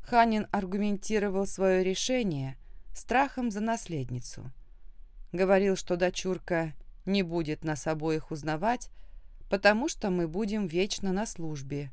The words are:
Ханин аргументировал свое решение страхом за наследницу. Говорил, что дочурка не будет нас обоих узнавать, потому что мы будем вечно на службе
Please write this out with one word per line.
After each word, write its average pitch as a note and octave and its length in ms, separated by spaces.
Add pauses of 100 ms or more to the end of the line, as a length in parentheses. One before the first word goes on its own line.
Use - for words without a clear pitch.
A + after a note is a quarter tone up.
Ханин A#3 500
аргументировал G3+ 920
свое F#3+ 380
решение F#3 720 (360)
страхом B3+ 580
за G3+ 80
наследницу. C#3 920 (800)
Говорил, F#3+ 440
что - 200
дочурка F3 800 (320)
не G3 180
будет E3 400
нас D#3 240
обоих D#3 440
узнавать, D#3+ 580 (600)
потому G#3 380
что A3 220
мы F3 180
будем G3+ 400
вечно F#3 460
на G#3 120
службе C#3+ 680